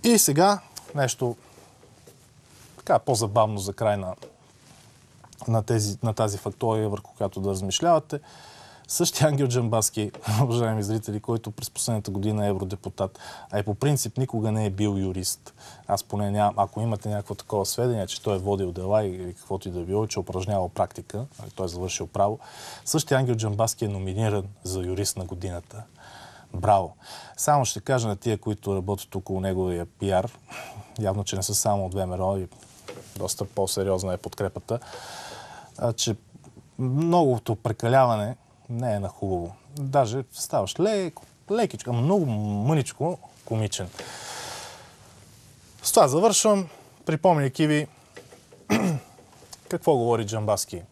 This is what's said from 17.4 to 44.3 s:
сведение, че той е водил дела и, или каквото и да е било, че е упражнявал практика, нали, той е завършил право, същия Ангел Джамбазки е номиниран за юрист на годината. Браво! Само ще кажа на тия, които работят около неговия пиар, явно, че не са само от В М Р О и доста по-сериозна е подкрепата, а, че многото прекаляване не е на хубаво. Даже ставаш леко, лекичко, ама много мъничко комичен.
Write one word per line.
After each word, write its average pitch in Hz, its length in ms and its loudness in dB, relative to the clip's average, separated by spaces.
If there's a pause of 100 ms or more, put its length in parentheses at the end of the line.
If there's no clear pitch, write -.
сведение, 117 400 0
че - 160 -8
той 101 140 0
е - 20 -2
водил 95 340 -2
дела 98 320 0
и, 92 100 -4
или 90 200 -10
каквото 98 340 -8
и - 20 -6
да 87 100 -6
е 85 40 -6
било, 101 220 0
че - 120 -6
е - 20 -2
упражнявал 92 480 -2
практика, 104 580 -4 (140)
нали, 101 100 -12
той - 160 -6
е - 20 -4
завършил 92 380 -6
право, 101 320 0 (460)
същия 147 340 0
Ангел 123 160 2
Джамбазки 110 500 0
е 104 40 -2
номиниран 98 560 0 (180)
за 92 200 -4
юрист 92 340 -2
на 92 80 -6
годината. 90 580 -10 (720)
Браво! 92 420 2 (400)
Само 147 280 4
ще - 160 -4
кажа 123 280 0
на 98 80 -2
тия, 110 220 -2
които 98 380 -2
работят 95 380 -6
около 95 260 -4
неговия 92 460 -2
пиар, 101 440 0 (680)
явно, 101 240 0
че 98 120 -4
не 98 60 -2
са 101 120 -4
само 101 320 0
от 90 80 -6
В 98 120 -2
М 92 120 -6
Р - 20 -4
О 95 160 0
и 92 120 -6 (720)
доста 92 260 -4
по-сериозна 95 680 -2
е 90 40 -2
подкрепата, - 600 -6 (1000)
а, 117 140 0
че 110 240 -2 (600)
многото 131 800 4
прекаляване 117 800 4 (340)
не 120 240 -2
е 101 60 0
на 98 80 -4
хубаво. 92 460 -4 (240)
Даже 135 540 2
ставаш - 480 -2
леко, 196 420 0 (280)
лекичко, 202 400 -2
ама 120 100 2
много 170 260 4
мъничко 110 920 0 (260)
комичен. 104 440 -4 (1900)